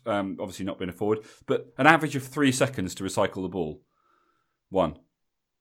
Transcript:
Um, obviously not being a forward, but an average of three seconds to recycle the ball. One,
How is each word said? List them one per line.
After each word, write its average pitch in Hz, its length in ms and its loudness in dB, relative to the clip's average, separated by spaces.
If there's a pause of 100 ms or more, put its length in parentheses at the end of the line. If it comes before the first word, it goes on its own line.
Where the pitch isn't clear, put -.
Um, 101 340 -2
obviously 95 260 -8
not 95 120 -6
being 92 120 -6
a 87 40 -10
forward, 107 280 0 (260)
but - 320 -2
an 135 80 6
average 151 280 4
of 131 80 -2
three 143 280 2
seconds 98 440 0
to - 80 -8
recycle 95 380 -2
the 92 80 -4
ball. 80 320 -4 (880)
One, 87 300 0 (600)